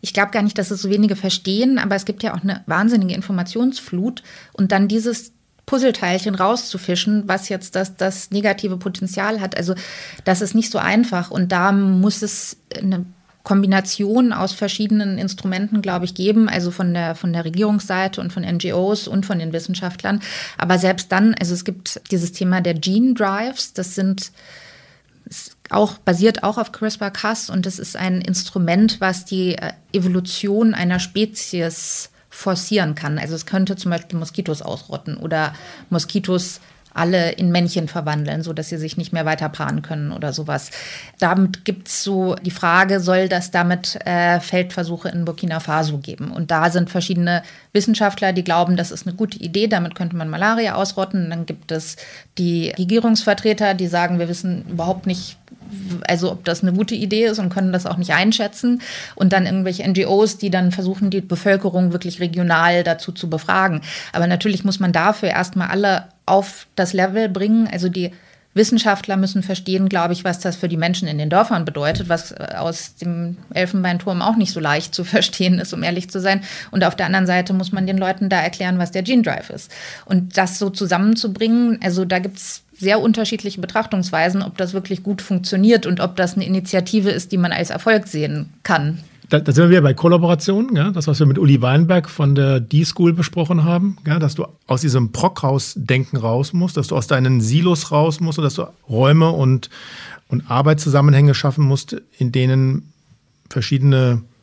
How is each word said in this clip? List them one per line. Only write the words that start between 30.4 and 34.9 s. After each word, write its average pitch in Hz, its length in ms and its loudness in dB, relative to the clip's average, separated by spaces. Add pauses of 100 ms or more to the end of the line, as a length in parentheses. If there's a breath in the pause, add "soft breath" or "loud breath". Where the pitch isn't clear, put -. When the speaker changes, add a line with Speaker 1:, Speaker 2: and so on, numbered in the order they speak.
Speaker 1:
einer 180 240 0
Spezies - 1120 -4 (180 soft breath)
forcieren 185 640 -2
kann. 151 240 -4
Also 151 160 -6
es 160 140 -10
könnte 190 280 0
zum 180 140 -4
Beispiel 170 300 -4
Moskitos 160 420 -6
ausrotten - 560 -10